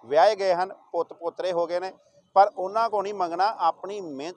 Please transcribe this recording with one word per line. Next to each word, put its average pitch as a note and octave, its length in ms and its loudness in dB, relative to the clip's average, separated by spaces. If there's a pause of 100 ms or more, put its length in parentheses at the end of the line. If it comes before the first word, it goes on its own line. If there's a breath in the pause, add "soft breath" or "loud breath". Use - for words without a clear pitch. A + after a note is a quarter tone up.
ਵਿਆਹੇ E3 320 4
ਗਏ F#3+ 180 0
ਹਨ, F#3 180 -2 (200)
ਪੁੱਤ E3 200 -4
ਪੋਤਰੇ E3+ 400 -6
ਹੋ E3+ 140 0
ਗਏ F3 140 -4
ਨੇ, F#3 120 -10 (420)
ਪਰ G3+ 220 6
ਉਹਨਾਂ G#3 340 -2
ਕੋਲ G#3 120 -2
ਨਹੀਂ G3+ 120 -6
ਮੰਗਣਾ, F#3 440 0
ਆਪਣੀ G3+ 420 -2
ਮਿਹਨਤ D#3+ 360 -10